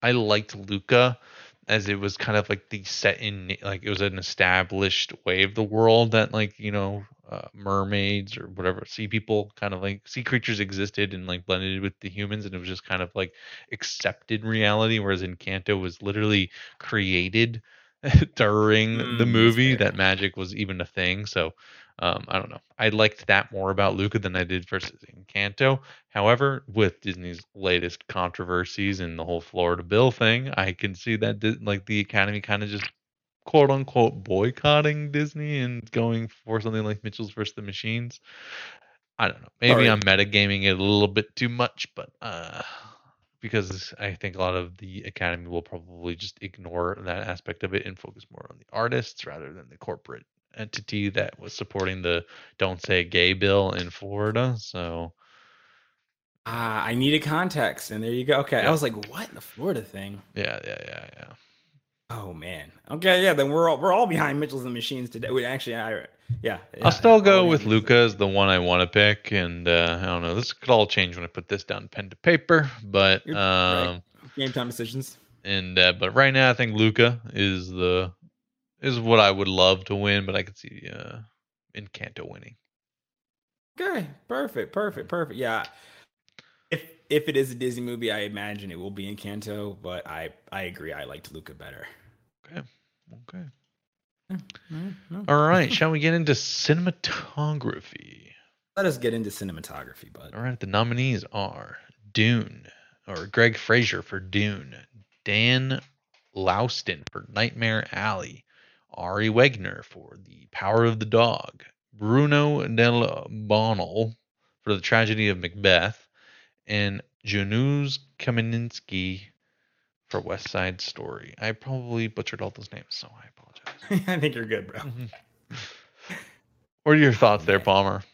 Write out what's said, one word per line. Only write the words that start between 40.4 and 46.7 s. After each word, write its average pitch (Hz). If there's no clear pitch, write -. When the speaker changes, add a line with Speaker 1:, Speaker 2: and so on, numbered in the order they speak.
Speaker 1:
it 95
a 95
little 104
bit 104
too 120
much, 120
but, -
uh, 82
because 95
I 101
think 95
a 92
lot 92
of 90
the 95
Academy 87
will 85
probably 87
just 92
ignore 87